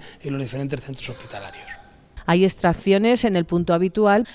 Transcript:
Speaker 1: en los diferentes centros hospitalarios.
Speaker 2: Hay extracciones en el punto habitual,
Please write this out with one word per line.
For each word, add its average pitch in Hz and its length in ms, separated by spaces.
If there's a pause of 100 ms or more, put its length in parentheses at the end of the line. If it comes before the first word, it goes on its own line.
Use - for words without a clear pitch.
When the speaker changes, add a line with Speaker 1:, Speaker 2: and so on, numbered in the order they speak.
(220)
Speaker 1:
en 139 100
los 139 80
diferentes 135 400
centros - 300
hospitalarios. - 640 (540)
Speaker 2:
Hay 175 180
extracciones 196 800
en 202 120
el 170 80
punto 175 300
habitual, 202 600